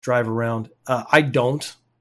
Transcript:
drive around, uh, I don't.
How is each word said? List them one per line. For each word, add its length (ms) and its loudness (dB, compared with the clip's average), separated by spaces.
drive 260 0
around, 400 -4
uh, 240 -2
I 120 6
don't. 520 -2